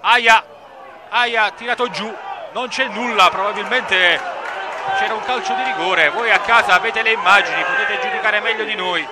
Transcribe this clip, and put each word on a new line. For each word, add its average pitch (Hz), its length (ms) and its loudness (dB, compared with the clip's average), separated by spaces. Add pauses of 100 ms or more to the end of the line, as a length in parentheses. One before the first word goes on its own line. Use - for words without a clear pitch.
Aia, 226 420 6 (680)
Aia 226 400 0
tirato 240 400 -4
giù, 202 200 -6 (420)
non 247 160 -6
c'è 262 200 -2
nulla, 214 400 2
probabilmente 190 880 0 (800)
c'era 784 140 0
un - 120 -6
calcio - 280 -4
di - 120 -2
rigore. 170 440 2
Voi 226 220 -2
a 196 100 4
casa 226 320 4
avete 220 300 2
le 220 100 2
immagini, 190 520 2
potete 208 360 -2
giudicare 196 400 -2
meglio 220 240 -4
di 214 120 -6
noi. 180 360 -4